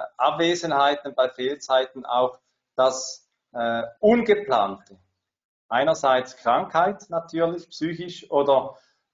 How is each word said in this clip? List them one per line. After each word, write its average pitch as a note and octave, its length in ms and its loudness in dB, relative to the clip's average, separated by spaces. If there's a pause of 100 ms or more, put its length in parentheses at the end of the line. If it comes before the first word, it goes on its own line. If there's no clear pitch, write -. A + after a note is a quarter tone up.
(180)
Abwesenheiten, D3 1000 0
bei B2+ 140 2
Fehlzeiten C3 760 -4
auch B2+ 340 0 (360)
das, - 540 -2 (240)
äh, A#2 300 -4 (160)
Ungeplante. G3 1000 2 (680)
Einerseits C3 680 0
Krankheit E3+ 720 -2
natürlich, E3 600 -4
psychisch E3+ 600 -8
oder, C#3 480 2 (360)